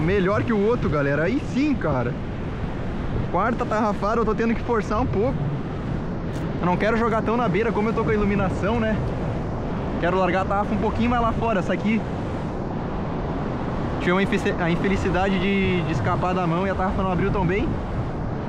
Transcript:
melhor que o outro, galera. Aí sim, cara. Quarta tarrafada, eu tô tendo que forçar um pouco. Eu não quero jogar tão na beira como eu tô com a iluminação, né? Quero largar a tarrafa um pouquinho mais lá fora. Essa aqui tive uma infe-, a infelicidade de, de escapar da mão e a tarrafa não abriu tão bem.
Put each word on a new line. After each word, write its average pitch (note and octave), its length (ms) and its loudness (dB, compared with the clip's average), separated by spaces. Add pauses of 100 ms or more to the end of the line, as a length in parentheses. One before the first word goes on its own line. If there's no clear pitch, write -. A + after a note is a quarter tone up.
melhor G3 420 2
que A#3+ 100 0
o G3+ 140 2
outro, A3 220 2
galera. D3 360 2
Aí A3+ 180 0 (100)
sim, C#4+ 220 2
cara. C#3 400 0 (1160)
Quarta A3+ 340 0
tarrafada, G#3+ 560 0
eu A3 40 2
tô G#3+ 100 2
tendo A3+ 200 0
que - 80 -2
forçar A3 380 0
um C4 60 2
pouco. - 280 0 (1300)
Eu E3+ 60 0
não F3+ 100 4
quero G#3+ 200 2
jogar A3 260 2
tão G#3+ 140 2
na A#3+ 120 2
beira G3+ 240 2
como G#3 160 2
eu A3+ 40 0
tô A3 120 0
com A3 60 0
a A3 40 2
iluminação, G3+ 640 2
né? A3 160 2 (1040)
Quero F3 180 2
largar F#3 240 2
a - 20 0
tarrafa G3+ 300 0
um G#3 40 0
pouquinho A3 300 2
mais A#3+ 140 2
lá A3+ 100 2
fora. A3 280 2
Essa - 120 0
aqui G3 300 0 (2000)
tive - 120 2
uma D4 100 4
infe-, A#3 380 0
a E3+ 80 0
infelicidade F#3+ 720 2
de, F#3+ 440 2
de D#3 100 -2
escapar F3+ 420 0
da F3+ 120 0
mão E3+ 200 0
e G3 40 0
a F#3 40 0
tarrafa F#3+ 280 0
não F#3+ 80 0
abriu F#3 200 2
tão G3 160 2
bem. G3 200 2 (840)